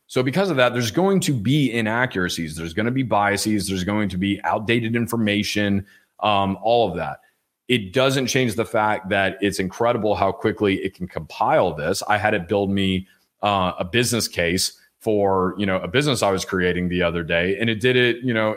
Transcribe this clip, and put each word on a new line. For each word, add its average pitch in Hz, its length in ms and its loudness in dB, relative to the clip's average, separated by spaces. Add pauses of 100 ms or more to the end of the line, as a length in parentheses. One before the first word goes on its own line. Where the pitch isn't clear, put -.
So 131 160 -2
because 180 280 0
of 143 60 0
that, 123 160 4
there's 117 200 -2
going 190 280 4
to 156 120 0
be 123 400 2
inaccuracies. 107 840 -2
There's 82 200 -8
gonna 110 180 0
be 135 100 -2
biases. 101 640 0
There's 95 180 -2
going 104 260 0
to 90 80 -6
be 98 260 0
outdated 110 500 0
information, 104 880 0 (360)
um, 98 420 2
all 113 260 2
of 85 80 -6
that. 73 240 -6 (480)
It 107 240 0
doesn't 131 360 0
change 123 260 0
the 113 100 -2
fact 107 440 -2
that 98 320 0
it's 98 180 0
incredible 104 560 0
how 95 160 2
quickly 101 460 0
it 82 180 -4
can 90 140 -10
compile 101 680 0
this. 76 320 -4
I 104 100 0
had 104 160 0
it 92 140 -2
build 101 240 0
me, 95 380 0 (340)
uh, 98 340 0
a 98 80 -6
business 117 440 0
case 87 500 -2 (220)
for, 98 580 0
you 104 80 -2
know, 92 140 0
a 87 80 -8
business 135 340 0
I 101 80 4
was 95 140 0
creating 90 460 0
the 87 120 0
other 85 220 0
day, 87 340 0
and 113 100 -2
it 110 120 -2
did 123 160 2
it, 120 220 2
you 127 140 -4
know, 110 240 0